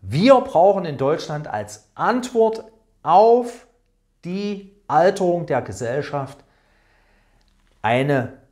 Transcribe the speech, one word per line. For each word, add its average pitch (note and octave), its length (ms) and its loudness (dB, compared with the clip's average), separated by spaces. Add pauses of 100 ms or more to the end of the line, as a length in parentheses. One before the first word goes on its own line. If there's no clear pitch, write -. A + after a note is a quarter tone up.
Wir E3 400 4
brauchen F#3 440 2
in C#3+ 120 -8
Deutschland D3+ 500 -4
als - 480 -10
Antwort A3 680 -2 (360)
auf A#3 640 2 (580)
die G3 520 -8 (120)
Alterung F3 600 0
der B2+ 160 -2
Gesellschaft C3 800 -8 (1400)
eine B2+ 520 0 (180)